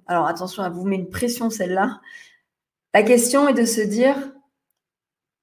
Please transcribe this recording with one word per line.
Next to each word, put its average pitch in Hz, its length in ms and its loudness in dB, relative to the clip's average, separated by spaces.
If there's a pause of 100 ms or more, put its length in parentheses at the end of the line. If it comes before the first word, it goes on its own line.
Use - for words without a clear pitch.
Alors, 170 200 0
attention, 180 380 -6
elle 175 80 -6
vous 180 140 -8
met 196 100 0
une 180 140 -8
pression, 240 400 -4
celle-là. 190 500 -2 (920)
La 214 80 6
question 247 460 4
est 262 60 4
de 233 100 2
se 226 160 0
dire, 240 360 2 (1300)